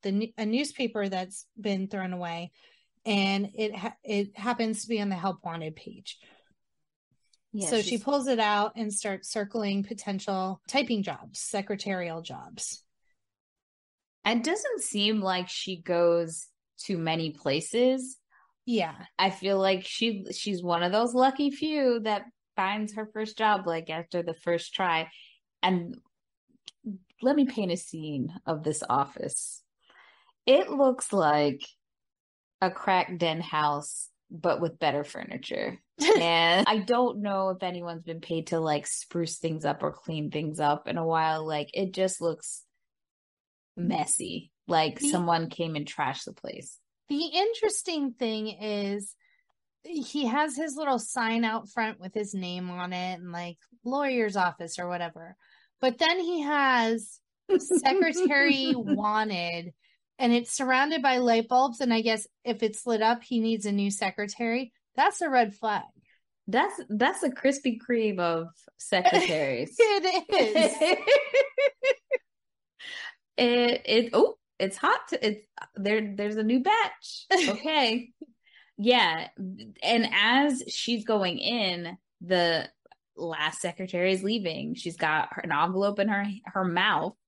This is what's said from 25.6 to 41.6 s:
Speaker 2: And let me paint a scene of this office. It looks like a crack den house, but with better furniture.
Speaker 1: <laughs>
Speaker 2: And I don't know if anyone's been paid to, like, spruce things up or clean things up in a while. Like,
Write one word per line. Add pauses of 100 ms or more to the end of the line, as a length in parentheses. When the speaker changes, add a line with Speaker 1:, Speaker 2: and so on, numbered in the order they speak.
Speaker 2:
And (1200)
let
me
paint
a
scene (140)
of
this
office. (840)
It
looks
like (1000)
a
crack
den
house, (220)
but
with
better
furniture. (220)
Speaker 1:
<laughs>
Speaker 2:
And
I
don't
know
if
anyone's
been
paid
to,
like,
spruce
things
up
or
clean
things
up
in
a
while.
Like,